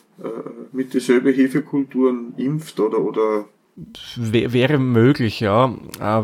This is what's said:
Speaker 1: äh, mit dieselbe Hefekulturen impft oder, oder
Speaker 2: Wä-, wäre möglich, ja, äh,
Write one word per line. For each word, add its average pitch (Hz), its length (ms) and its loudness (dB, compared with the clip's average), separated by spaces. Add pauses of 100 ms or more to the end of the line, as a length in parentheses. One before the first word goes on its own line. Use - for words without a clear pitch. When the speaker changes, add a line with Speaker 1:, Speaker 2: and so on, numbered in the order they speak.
(220)
Speaker 1:
äh, 117 40 -10 (460)
mit 127 200 -6
dieselbe 127 380 2
Hefekulturen 131 1040 0
impft 147 440 -6
oder, 110 200 0
oder 107 440 -2 (720)
Speaker 2:
Wä-, 117 360 0
wäre 131 260 2
möglich, 127 600 4
ja, 113 280 4 (340)
äh, - 20 -10 (220)